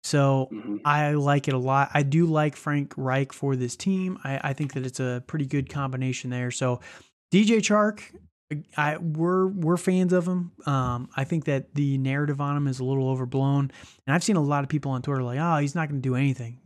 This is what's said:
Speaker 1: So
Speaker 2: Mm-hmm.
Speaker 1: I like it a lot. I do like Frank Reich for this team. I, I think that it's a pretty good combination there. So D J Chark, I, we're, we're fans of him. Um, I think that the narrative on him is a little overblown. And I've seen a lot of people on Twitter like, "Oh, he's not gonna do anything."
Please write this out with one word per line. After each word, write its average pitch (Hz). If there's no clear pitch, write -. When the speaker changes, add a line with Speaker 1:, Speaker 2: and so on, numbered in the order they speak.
Speaker 1:
So 139
Speaker 2:
Mm-hmm. 104
Speaker 1:
I 147
like 143
it 135
a 131
lot. 135
I 151
do 156
like 151
Frank 143
Reich 135
for 139
this 127
team. 185
I, 135
I 139
think 139
that 131
it's 123
a 123
pretty 151
good 139
combination 131
there. 123
So 123
D 196
J 220
Chark, 208
I, 151
we're, 170
we're 180
fans 185
of 180
him. 180
Um, 127
I 139
think 160
that 139
the 139
narrative 139
on 143
him 143
is 131
a 127
little 131
overblown. 135
And 135
I've 175
seen 202
a 160
lot 143
of 135
people 143
on 127
Twitter 135
like, 123
"Oh, 165
he's 143
not 156
gonna 143
do 127
anything." 127